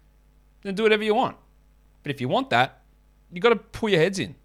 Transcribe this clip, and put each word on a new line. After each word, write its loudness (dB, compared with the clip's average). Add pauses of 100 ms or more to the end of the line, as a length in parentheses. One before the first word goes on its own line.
(640)
then -8
do -4
whatever 2
you 0
want. -2 (640)
But -8
if -6
you -2
want -2
that, 0 (480)
you -12
gotta 4
pull -6
your 4
heads 2
in. -6 (100)